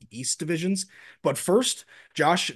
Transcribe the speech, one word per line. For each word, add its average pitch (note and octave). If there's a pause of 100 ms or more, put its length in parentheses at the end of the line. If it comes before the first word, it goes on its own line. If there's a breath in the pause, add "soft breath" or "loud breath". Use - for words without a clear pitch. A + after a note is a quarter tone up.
East B2
divisions. E3+ (340 soft breath)
But C#3
first, - (300 soft breath)
Josh, D#3+